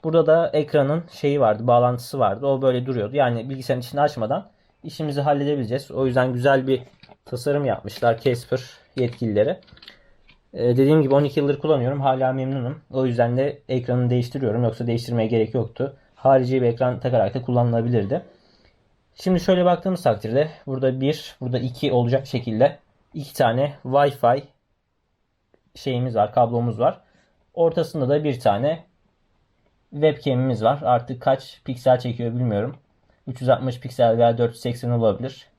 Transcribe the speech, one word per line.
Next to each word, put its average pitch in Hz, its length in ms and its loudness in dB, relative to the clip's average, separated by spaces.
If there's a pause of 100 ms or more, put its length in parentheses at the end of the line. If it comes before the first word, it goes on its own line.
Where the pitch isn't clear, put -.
Burada 160 220 2
da 165 260 4
ekranın 147 600 0
şeyi 143 280 -2
vardı, 113 260 2
bağlantısı 123 520 2
vardı. 110 280 0
O 135 160 0
böyle 127 240 0
duruyordu. 120 300 -4
Yani 123 340 0
bilgisayarın 131 320 -4
içini 139 180 -6
açmadan 147 480 -2 (360)
işimizi 147 360 -6
halledebileceğiz. 143 680 -2
O 131 160 -2
yüzden 127 260 0
güzel 131 340 2
bir 127 160 0 (420)
tasarım 143 400 -4
yapmışlar 113 560 -2
Casper 123 400 -2 (360)
yetkilileri. 117 640 0 (960)
Ee, - 80 -6
dediğim 135 400 4
gibi 135 120 2
on 143 100 4
iki 139 160 -2
yıldır 143 180 0
kullanıyorum. 139 420 0
Hala 131 320 0
memnunum. 131 480 -6 (100)
O 131 160 -2
yüzden 120 300 0
de 139 320 -2
ekranı 123 420 -2
değiştiriyorum. 123 540 -2
Yoksa 117 220 -2
değiştirmeye 117 420 -2
gerek 113 260 0
yoktu. 127 420 -4 (180)
Harici 131 480 2
bir 120 40 2
ekran 123 340 0
takarak 113 340 0
da 127 80 -4
kullanılabilirdi. 120 800 0 (920)
Şimdi 185 260 0
şöyle 180 240 2
baktığımız 175 380 0
takdirde 123 480 0 (160)
burada 131 340 -2
bir, 143 400 -4
burada 127 180 -4
iki 123 340 0
olacak 123 340 2
şekilde 120 520 0 (360)
iki 151 200 -12
tane 131 400 2 (100)
Wi-Fi 139 580 2 (1300)
şeyimiz 127 400 -4
var, 107 180 2
kablomuz 117 480 0
var. 156 200 0 (540)
Ortasında 165 540 0
da 147 160 0
bir 127 160 -2
tane 135 440 0 (1040)
webcam'imiz 131 760 0
var. 135 180 4
Artık 123 400 -2
kaç - 420 -2
piksel 127 340 2
çekiyor 120 360 -6
bilmiyorum. 120 420 -2 (500)
Üç 131 140 -10
yüz 127 80 -2
altmış 127 320 0
piksel 117 380 2
veya 117 200 4
dört 117 160 0
yüz - 60 -20
seksen 120 300 -6
olabilir. 117 560 -2 (120)